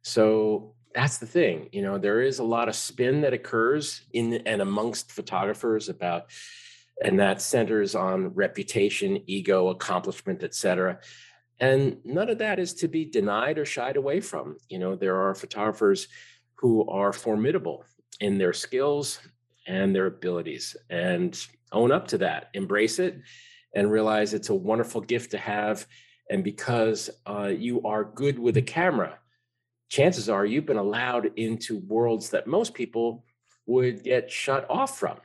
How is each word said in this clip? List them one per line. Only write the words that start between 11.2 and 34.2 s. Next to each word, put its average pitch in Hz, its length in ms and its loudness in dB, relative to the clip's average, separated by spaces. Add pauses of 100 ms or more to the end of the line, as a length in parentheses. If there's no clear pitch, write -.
And 135 420 4
none 180 280 -2
of 226 80 -2
that 214 200 -2
is 175 180 -4
to 165 120 -2
be 160 160 -2
denied 120 540 0
or 143 80 -2
shied 135 320 -4
away 139 240 0
from. 73 340 -8 (140)
You 92 80 -8
know, 92 180 -2
there 92 240 0
are 95 140 2
photographers 104 760 2 (460)
who 113 340 4
are 98 240 2
formidable 110 720 -2 (340)
in 101 200 0
their 90 160 2
skills 143 640 -2 (460)
and 95 280 0
their 95 120 2
abilities, 87 680 -6 (140)
and 90 500 -2 (320)
own 120 220 4
up 180 160 0
to 104 100 -2
that, 80 360 -2
embrace 101 440 0
it, 180 220 -2 (520)
and 101 200 2
realize 107 420 2
it's - 140 -6
a 107 60 2
wonderful 110 460 0
gift 117 300 -4
to 104 80 -6
have. 104 480 -4 (420)
And 98 140 0
because, 110 680 0 (160)
uh, 101 320 -4
you 117 260 -2
are 107 200 0
good 135 340 -2
with 117 200 2
a 127 60 4
camera, 123 560 0 (720)
chances 139 400 4
are 101 180 4
you've 143 200 0
been 135 100 2
allowed 110 600 0
into 113 420 -4
worlds 110 520 0
that 104 180 -2
most 208 260 0
people 117 500 -4 (420)
would 123 360 2
get 123 280 0